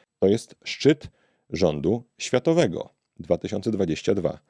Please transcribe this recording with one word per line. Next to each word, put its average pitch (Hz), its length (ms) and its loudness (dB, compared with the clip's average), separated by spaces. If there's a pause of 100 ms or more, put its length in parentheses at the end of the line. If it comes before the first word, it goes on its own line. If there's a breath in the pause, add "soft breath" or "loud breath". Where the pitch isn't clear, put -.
(200 soft breath)
to 95 80 4
jest - 360 0
szczyt - 440 0 (420)
rządu 82 540 0 (140)
światowego 131 720 0 (300)
dwa 85 180 0
tysiące 101 340 -6
dwadzieścia 98 440 0
dwa. 85 240 -4 (100)